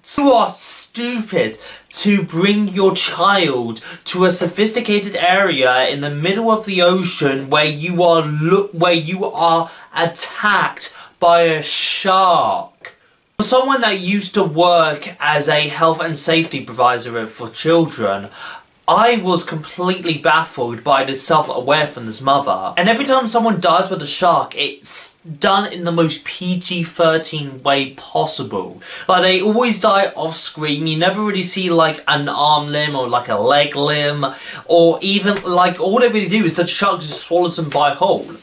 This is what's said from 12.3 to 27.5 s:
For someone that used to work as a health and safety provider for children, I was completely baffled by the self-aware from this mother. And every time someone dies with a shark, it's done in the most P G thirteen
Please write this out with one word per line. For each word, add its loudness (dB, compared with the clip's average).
For -2
someone 2
that 0
used -2
to 2
work 2
as 0
a 2
health 0
and -4
safety 0
provider -2
for -12
children, 0
I 4
was 0
completely -4
baffled -2
by 2
the -4
self-aware 0
from -12
this -8
mother. 0
And 2
every 2
time 2
someone 0
dies 2
with -6
a -6
shark, 0
it's -6
done 0
in -8
the -2
most 0
P -6
G -6
thirteen -2